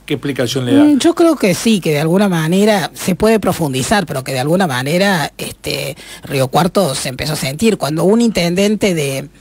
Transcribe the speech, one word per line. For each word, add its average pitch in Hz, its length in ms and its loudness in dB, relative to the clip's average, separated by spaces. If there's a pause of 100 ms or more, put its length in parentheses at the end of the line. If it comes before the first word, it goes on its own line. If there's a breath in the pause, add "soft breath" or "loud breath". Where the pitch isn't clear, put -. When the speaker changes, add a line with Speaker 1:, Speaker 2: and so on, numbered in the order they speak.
Speaker 1:
qué 151 100 -6
explicación 131 500 -4
le 277 100 0
da? 294 80 6
Speaker 2:
Mm, 294 160 4
yo 330 140 2
creo 330 220 4
que 190 180 2
sí, 214 280 2
que 160 100 -2
de 143 80 0
alguna 180 300 2
manera 180 640 2
se - 220 -4
puede 220 240 2
profundizar, 147 680 -2
pero 139 180 -8
que 143 100 -10
de 127 60 -4
alguna 170 280 2
manera, 151 720 0
este, 143 580 -8 (280 loud breath)
Río 131 240 -2
Cuarto 165 480 2
se - 140 -6
empezó 139 240 -6
a 139 40 -4
sentir. 175 400 0
Cuando 160 280 -2
un 220 160 4
intendente 196 760 0
de, 139 320 -4 (140 loud breath)